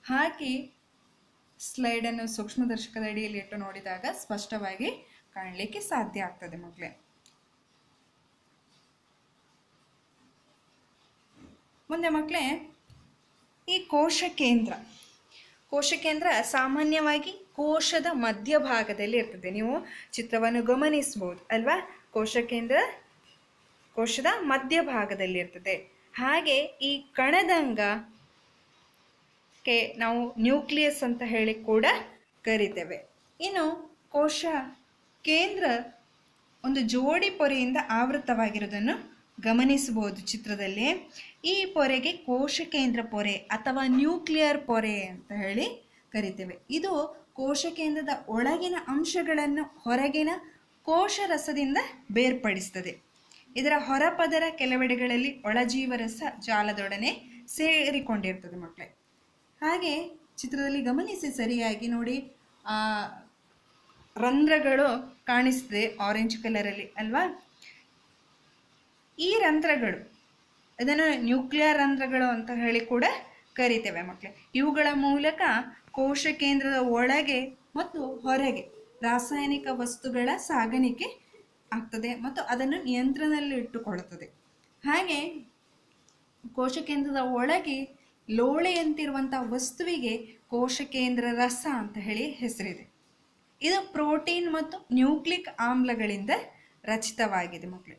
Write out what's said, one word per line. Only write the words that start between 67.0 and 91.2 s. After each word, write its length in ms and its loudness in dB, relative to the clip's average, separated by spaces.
ಈ 200 2
ರಂಧ್ರಗಳು, 720 2
ಇದನ್ನು 400 2
nuclear 540 4
ರಂಧ್ರಗಳು 520 2
ಅಂತ 260 -2
ಹೇಳಿ 240 2
ಕೂಡ 260 2
ಕರಿತೇವೆ 480 0
ಮಕ್ಕಳೇ. 440 -14
ಇವುಗಳ 380 4
ಮೂಲಕ 480 2
ಕೋಶ 360 0
ಕೇಂದ್ರದ 380 2
ಒಳಗೆ 800 2
ಮತ್ತು 400 -4
ಹೊರಗೆ 540 0
ರಾಸಾಯನಿಕ 680 0
ವಸ್ತುಗಳ 640 -2
ಸಾಗಾಣಿಕೆ 840 0
ಆಗ್ತದೆ 420 -6
ಮತ್ತು 260 -6
ಅದನ್ನು 420 -2
ನಿಯಂತ್ರಣದಲ್ಲಿ 720 0
ಇಟ್ಟುಕೊಳ್ಳುತ್ತದೆ. 720 -8
ಹಾಗೆ 600 -2
ಕೋಶ 240 -2
ಕೇಂದ್ರದ 440 -2
ಒಳಗೆ 800 0
ಲೋಳೆಯಂತಿರುವಂಥ 1080 2
ವಸ್ತುವಿಗೆ 1000 -4
ಕೋಶ 340 0
ಕೇಂದ್ರ 500 0